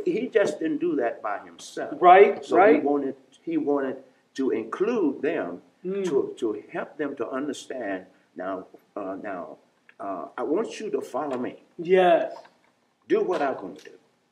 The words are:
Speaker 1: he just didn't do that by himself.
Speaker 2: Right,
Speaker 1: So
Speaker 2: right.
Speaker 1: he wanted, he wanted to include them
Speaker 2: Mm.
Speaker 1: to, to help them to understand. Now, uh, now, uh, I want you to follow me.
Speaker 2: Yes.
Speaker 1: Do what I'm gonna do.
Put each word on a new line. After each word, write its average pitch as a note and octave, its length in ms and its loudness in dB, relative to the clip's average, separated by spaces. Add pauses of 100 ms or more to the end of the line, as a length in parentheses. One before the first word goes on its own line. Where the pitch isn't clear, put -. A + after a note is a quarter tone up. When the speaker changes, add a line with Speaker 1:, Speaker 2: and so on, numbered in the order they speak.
Speaker 1:
he A3 220 -2
just G3+ 320 2
didn't D#3 200 -4
do E3 180 -2
that A#2 240 -4
by G2+ 180 -6
himself. F#2 600 -12
Speaker 2:
Right, F#3 460 8
Speaker 1:
So B2 120 2
Speaker 2:
right. G3 180 8
Speaker 1:
he - 60 0
wanted, C3+ 340 -2 (260)
he E3 160 -4
wanted C#3 400 -2 (380)
to C3 160 0
include F3+ 680 -2
them A#2+ 400 -4 (240)
Speaker 2:
Mm. G3 200 -4
Speaker 1:
to, C3+ 320 -2
to G#2+ 260 -4 (100)
help - 240 -10
them C#3+ 200 -4
to A2+ 120 -6
understand. B2 800 -8 (280)
Now, F#2 300 -8 (300)
uh, G2 260 -8
now, F2 360 -10 (420)
uh, F#2 260 -8 (100)
I - 60 -8
want D#3 380 -2
you G#3+ 100 -8
to C3+ 100 -2
follow C3 380 -6
me. A#2+ 240 -8 (160)
Speaker 2:
Yes. F3 560 4 (720)
Speaker 1:
Do G#3+ 160 2
what F3 200 0
I'm C3+ 100 0
gonna G2 220 -12
do. - 160 -20 (400)